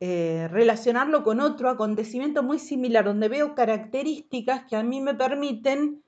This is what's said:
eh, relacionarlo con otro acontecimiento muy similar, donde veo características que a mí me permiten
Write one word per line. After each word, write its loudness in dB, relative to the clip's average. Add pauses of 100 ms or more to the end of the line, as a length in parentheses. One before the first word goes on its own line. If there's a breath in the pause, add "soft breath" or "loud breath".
eh, -2
relacionarlo 2
con 2
otro 0
acontecimiento -2
muy 0
similar, 0
donde 0
veo 0
características -2
que -6
a 0
mí -2
me -2
permiten 0